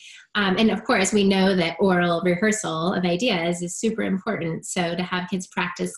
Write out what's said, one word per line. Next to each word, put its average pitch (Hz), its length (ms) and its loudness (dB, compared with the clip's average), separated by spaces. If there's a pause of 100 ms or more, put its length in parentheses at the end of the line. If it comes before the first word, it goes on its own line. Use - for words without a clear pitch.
(360)
Um, 190 220 2
and 220 140 6
of 202 100 -4
course, 190 300 2
we 208 100 4
know 196 320 4
that 170 240 0
oral 175 460 2
rehearsal 175 680 0
of 185 100 0
ideas 175 580 0
is 175 140 -8
super 220 260 -2
important. 190 640 -4
So 175 300 -2
to 180 80 -2
have 180 260 -6
kids 185 160 -4
practice 180 520 -6